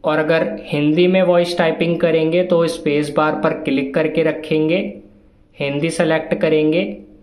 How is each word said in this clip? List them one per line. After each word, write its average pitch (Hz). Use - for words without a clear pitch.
और 156
अगर 160
हिंदी 156
में 185
वॉइस 175
टाइपिंग 165
करेंगे 165
तो 170
स्पेस 147
बार 151
पर -
क्लिक 135
करके 160
रखेंगे, 156
हिंदी 143
सेलेक्ट 160
करेंगे 156